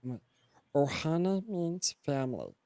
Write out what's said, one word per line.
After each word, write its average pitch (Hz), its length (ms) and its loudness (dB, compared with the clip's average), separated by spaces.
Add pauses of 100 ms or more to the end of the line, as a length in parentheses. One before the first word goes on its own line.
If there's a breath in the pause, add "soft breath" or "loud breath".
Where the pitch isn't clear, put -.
I'm 127 60 -6
like, 123 100 -6 (540 soft breath)
Ohana 170 720 2
means 175 460 -2 (100)
family. 127 500 -2 (120)